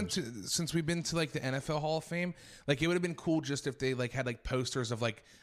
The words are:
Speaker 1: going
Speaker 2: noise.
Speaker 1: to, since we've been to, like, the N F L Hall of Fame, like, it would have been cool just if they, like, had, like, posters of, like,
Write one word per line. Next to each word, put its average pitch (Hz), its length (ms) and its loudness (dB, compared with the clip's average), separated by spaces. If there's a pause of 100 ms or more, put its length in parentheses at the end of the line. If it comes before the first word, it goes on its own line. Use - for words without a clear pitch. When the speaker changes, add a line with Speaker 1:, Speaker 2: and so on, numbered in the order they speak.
(120)
Speaker 1:
going 160 120 0
Speaker 2:
noise. 113 200 -10
Speaker 1:
to, 139 40 -8
since 165 240 0
we've 160 140 2
been 170 180 0
to, 165 120 -2
like, 160 160 0
the 127 120 -4
N 131 100 0
F 135 140 -4
L 151 120 0
Hall 156 180 0
of 156 60 -4
Fame, 175 300 -2 (320)
like, 143 140 4
it 160 60 4
would 175 80 6
have 175 80 2
been 175 140 0
cool 160 260 4
just 135 240 -2
if 131 120 -4
they, 131 140 2
like, 123 200 0
had, 131 120 -2
like, 120 200 -4
posters 127 460 0
of, 117 120 0
like, 117 220 0 (180)